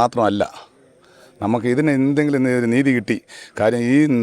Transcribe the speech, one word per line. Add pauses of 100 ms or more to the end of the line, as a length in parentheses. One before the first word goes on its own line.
മാത്രമല്ല. (1000)
നമുക്ക്
ഇതിന്
എന്തെങ്കിലും
നീ-,
ഒരു
നീതി
കിട്ടി. (400)
കാര്യം (100)
ഈ (260)